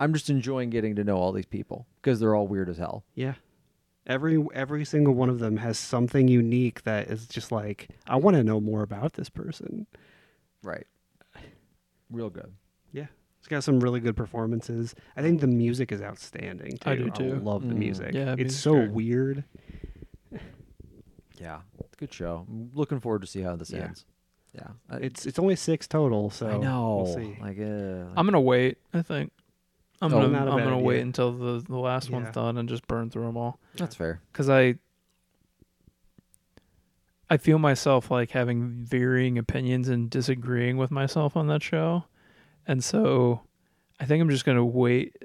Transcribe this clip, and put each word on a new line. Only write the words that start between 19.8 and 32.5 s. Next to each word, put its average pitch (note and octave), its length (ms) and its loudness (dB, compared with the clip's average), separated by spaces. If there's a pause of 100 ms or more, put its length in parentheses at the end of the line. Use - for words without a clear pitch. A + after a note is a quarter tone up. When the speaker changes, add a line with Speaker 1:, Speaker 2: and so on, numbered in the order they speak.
Speaker 1:
Yeah. E2 220 -14 (180)
It's - 140 -16
a - 40 -20
good C#3+ 160 -12
show. E2+ 360 -6
I'm A2+ 240 -12
looking C#3+ 260 -2
forward A2 220 -2
to F#2 60 -12
see G2 140 -8
how F2+ 140 -4
this D#2+ 160 -10
Speaker 2:
Yeah. - 140 -8
Speaker 1:
ends. - 200 -14 (480)
Yeah. - 140 -18 (220)
I B2+ 80 -8
Speaker 2:
It's, B2+ 280 -8
it's C#3 140 -8
only F#3 160 4
six - 320 -2
total, A#2 420 2
so A2+ 200 -8
Speaker 1:
I A2 80 0
know. A#2+ 480 0
Speaker 2:
we'll F2+ 100 -2
see. G#2 240 -8
Speaker 1:
Like, G2+ 200 -10
uh, G2 580 -6
Speaker 3:
I'm D#3+ 80 2
gonna F#3+ 160 4
wait, B2+ 380 2 (140)
I E3+ 80 0
think. D3+ 300 -6 (720)
I'm D#3 120 2
Speaker 1:
Oh. A#2 80 6
Speaker 3:
gonna, C3 80 6
Speaker 2:
Not C3+ 180 2
a C3 40 0
Speaker 3:
I'm C3+ 60 2
Speaker 2:
bad C3 80 2
Speaker 3:
gonna B2+ 140 0
wait B2+ 160 2
Speaker 2:
idea. B2 100 -2
Speaker 3:
until B2 260 0
the, A#2+ 340 -4
the B2+ 120 -6
last B2+ 320 -2
one's B2 180 -4
Speaker 2:
Yeah. A2 40 -10
Speaker 3:
done A#2 260 -2